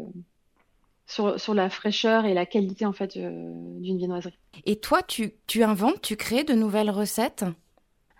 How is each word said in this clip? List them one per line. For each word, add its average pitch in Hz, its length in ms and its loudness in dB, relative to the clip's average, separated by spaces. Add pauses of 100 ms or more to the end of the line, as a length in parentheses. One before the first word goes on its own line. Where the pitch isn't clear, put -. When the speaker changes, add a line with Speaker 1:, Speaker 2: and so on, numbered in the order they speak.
(1040)
Speaker 1:
sur, - 340 0
sur - 140 -2
la 190 160 4
fraîcheur 220 560 2
et 202 80 2
la 180 120 2
qualité, 196 400 0
en 196 80 0
fait, 190 240 -8
euh, 170 340 -8 (300)
d'une 185 160 -2
viennoiserie. 180 420 -6 (260)
Speaker 2:
Et 208 120 0
toi, 311 240 2
tu, 214 320 -4 (140)
tu 226 160 4
inventes, 214 380 2
tu - 140 -4
crées 247 300 0
de 302 80 2
nouvelles 214 360 4
recettes ? 208 540 -2 (760)